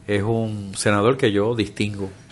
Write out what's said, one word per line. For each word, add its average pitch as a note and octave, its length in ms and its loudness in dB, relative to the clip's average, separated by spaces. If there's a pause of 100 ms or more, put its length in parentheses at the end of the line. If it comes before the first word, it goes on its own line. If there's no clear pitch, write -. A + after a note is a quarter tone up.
es G2+ 160 0
un G#2+ 540 -2
senador G#2+ 400 4
que A#2+ 160 2
yo G#2 240 0
distingo. G2+ 540 -4 (220)